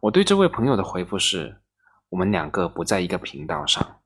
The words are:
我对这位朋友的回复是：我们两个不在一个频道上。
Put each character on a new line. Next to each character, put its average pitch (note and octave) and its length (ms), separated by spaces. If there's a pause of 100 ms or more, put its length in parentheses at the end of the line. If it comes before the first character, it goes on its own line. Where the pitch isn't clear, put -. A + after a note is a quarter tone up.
我 G#2+ 100
对 F#3+ 140
这 G3+ 120
位 F#3+ 120
朋 A2+ 180
友 C3+ 100
的 G2 60
回 F#2 220
复 G2 120
是： - 460 (460)
我 F2+ 80
们 F#2 160
两 D#2+ 180
个 F2+ 180
不 E2 160
在 G2 160
一 F2+ 60
个 F2+ 100
频 D2 300
道 D2+ 180
上。 - 420